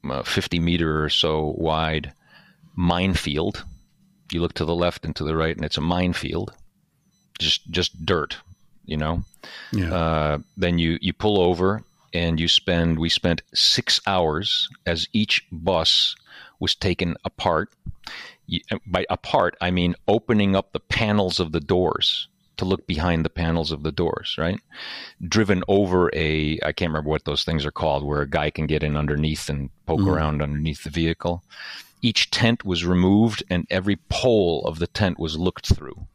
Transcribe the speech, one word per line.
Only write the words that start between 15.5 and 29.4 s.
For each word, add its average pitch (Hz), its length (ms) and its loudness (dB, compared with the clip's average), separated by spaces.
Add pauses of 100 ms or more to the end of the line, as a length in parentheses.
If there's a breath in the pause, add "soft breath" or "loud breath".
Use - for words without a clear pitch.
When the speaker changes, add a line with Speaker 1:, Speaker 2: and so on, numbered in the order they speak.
Speaker 1:
bus 82 640 2 (420 loud breath)
was - 160 0
taken 87 400 0 (120)
apart. 87 420 0 (800 loud breath)
Y-, - 120 -4 (260)
by 90 240 0
apart, 90 500 0
I 90 100 0
mean 87 240 2 (120)
opening 104 500 4
up - 160 -2
the - 80 -4
panels 104 580 0
of 82 140 -2
the 80 80 0
doors - 680 0 (280)
to - 80 -4
look 92 220 -2
behind 82 400 0
the - 40 -2
panels 82 400 -2
of 73 120 -6
the 76 100 -4
doors, - 460 -2
right? 87 200 -2 (640 loud breath)
Driven 95 460 2
over 92 460 4
a, 78 500 0
I 78 80 0
can't 87 180 -2
remember 78 200 -2
what 78 160 0
those 71 180 -2
things 78 220 -2
are 76 40 -2
called, 71 340 0
where 73 180 0
a 71 60 -4
guy 76 200 0
can 78 180 -4
get 78 160 0
in 76 140 0
underneath 76 540 -2